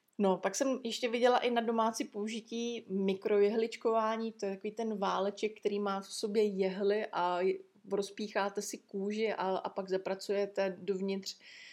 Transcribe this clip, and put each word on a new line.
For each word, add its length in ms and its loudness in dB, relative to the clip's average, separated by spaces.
No, 180 6
pak 180 -2
jsem 280 0
ještě 260 -2
viděla 280 6
i 140 2
na 100 2
domácí 420 0
použití 840 -6
mikrojehličkování, 1400 2
to 140 -8
je 100 -2
takový 160 -6
ten 260 -4
váleček, 600 0
který 200 0
má 220 0
v 120 -12
sobě 300 0
jehly 680 2
a 280 0
rozpícháte 720 -2
si 160 -8
kůži 560 -2
a, 240 0
a 120 -4
pak 200 -6
zapracujete 880 -2
dovnitř 580 -4